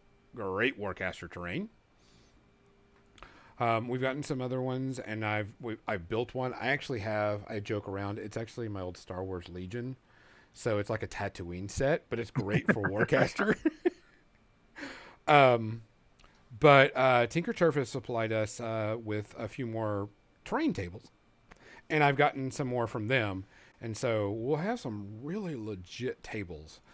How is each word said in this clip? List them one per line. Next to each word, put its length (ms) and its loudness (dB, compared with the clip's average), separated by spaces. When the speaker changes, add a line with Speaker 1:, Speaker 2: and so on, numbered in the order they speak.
Speaker 1:
great 460 0
Warcaster 500 -6
terrain. 380 -6
Um, 280 2
we've 120 -2
gotten 220 0
some 180 -4
other 220 -2
ones, 380 -2
and 240 -4
I've, 360 0
we, 160 -6
I've 200 -2
built 260 0
one. 200 -2
I 140 -4
actually 320 -2
have, 480 0
I 100 -6
joke 300 -4
around, 320 -4
it's 160 -8
actually 320 -6
my 120 -6
old 160 -6
Star 280 -8
Wars 240 -6
Legion. 480 -8
So 240 0
it's 100 -2
like 140 -2
a 60 -4
Tatooine 600 -6
set, 400 2
but 120 -4
it's 100 -6
great 420 2
for 100 2
Speaker 2:
<laughs> 80 2
Speaker 1:
Warcaster. 720 2
<laughs> 60 4
Um, 560 6
but, 380 8
uh, 300 6
Tinker 260 -2
Turf 220 4
has 160 0
supplied 420 -2
us, 300 -2
uh, 360 -2
with 400 -6
a 80 -6
few 200 -6
more 420 -2
terrain 260 0
tables, 380 -8
and 120 2
I've 140 4
gotten 340 2
some 160 -4
more 200 0
from 220 -4
them. 360 0
And 160 -6
so 360 0
we'll 260 -2
have 240 -2
some 260 -6
really 320 -6
legit 680 -6
tables. 580 -10